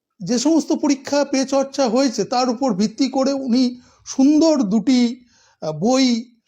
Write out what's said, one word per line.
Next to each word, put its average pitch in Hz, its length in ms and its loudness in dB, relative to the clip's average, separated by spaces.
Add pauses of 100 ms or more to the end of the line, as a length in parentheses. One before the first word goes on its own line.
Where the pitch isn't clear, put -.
(240)
যে 226 160 -2
সমস্ত 294 340 0
পরীক্ষা 285 520 -2
পে 269 200 -2
চর্চা 269 440 -2
হয়েছে 226 340 0
তার 247 260 -2
উপর 254 240 -2
ভিত্তি 214 360 -2
করে 269 240 -2
উনি 254 480 -2 (240)
সুন্দর 302 580 2
দুটি, 233 640 0 (360)
আহ, 156 100 -6
বই, 240 680 0 (100)